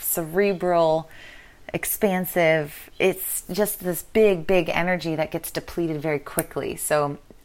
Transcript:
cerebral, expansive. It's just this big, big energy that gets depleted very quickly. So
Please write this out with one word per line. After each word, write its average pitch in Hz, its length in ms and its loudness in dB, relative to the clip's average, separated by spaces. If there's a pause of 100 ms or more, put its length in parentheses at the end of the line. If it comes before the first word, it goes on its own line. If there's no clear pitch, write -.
cerebral, 170 1080 2 (640)
expansive. 170 1200 0
It's - 540 0
just 202 300 -2
this 180 220 -4
big, 202 440 4
big 180 220 4
energy 170 460 0
that 156 160 -2
gets 165 200 -6
depleted 160 500 -4
very 151 180 0
quickly. - 580 -6
So 147 400 0 (280)